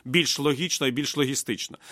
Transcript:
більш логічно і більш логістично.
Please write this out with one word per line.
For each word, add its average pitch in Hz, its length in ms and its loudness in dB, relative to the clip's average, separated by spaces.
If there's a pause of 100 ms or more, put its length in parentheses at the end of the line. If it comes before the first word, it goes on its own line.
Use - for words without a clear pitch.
більш 139 340 2
логічно 147 480 0
і 131 40 4
більш 139 260 -2
логістично. 131 640 -2 (140)